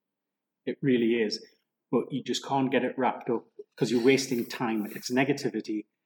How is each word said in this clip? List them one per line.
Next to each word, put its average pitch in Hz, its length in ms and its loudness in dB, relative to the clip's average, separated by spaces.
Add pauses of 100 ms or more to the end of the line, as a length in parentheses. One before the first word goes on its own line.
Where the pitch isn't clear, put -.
(640)
It 127 160 -4
really 120 340 4
is. 107 280 0 (460)
But 117 220 0
you 131 100 -4
just 123 240 -6
can't 135 260 0
get 123 120 2
it 123 140 -4
wrapped 127 320 -2
up 117 160 -2 (320)
'cause 117 140 0
you're 120 120 2
wasting 131 420 4
time. 110 480 -4
It's - 160 -10
negativity, 123 760 -2 (200)